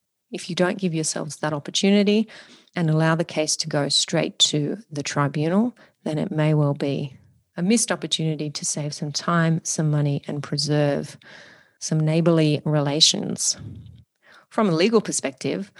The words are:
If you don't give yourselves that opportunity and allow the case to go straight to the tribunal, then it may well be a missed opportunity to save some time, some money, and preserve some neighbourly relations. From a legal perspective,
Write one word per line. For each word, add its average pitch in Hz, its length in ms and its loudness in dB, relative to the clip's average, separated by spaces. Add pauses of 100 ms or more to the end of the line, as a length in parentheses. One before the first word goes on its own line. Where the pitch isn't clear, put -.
(280)
If - 200 -10
you 170 80 -4
don't 180 200 2
give 180 160 -2
yourselves 160 440 -4
that 156 160 -2
opportunity 202 720 2 (480)
and 170 140 2
allow 160 260 4
the 170 80 0
case 156 340 -2
to 156 120 -6
go 147 180 0
straight - 520 0
to 147 400 2 (120)
the 143 120 -6
tribunal, 160 720 0 (300)
then 156 140 -2
it 160 140 -2
may 156 220 2
well 147 200 4
be 143 440 -4 (380)
a 175 80 -6
missed 220 300 2
opportunity 156 560 -4
to 156 160 -10
save 147 280 -4
some 147 200 -8
time, 165 500 2
some 156 260 -2
money, 147 380 2
and 147 160 -6
preserve 147 760 0 (600)
some 156 200 -2
neighbourly 156 640 4
relations. - 920 0 (920)
From 220 180 0
a 165 80 2
legal 214 240 4
perspective, 151 800 -6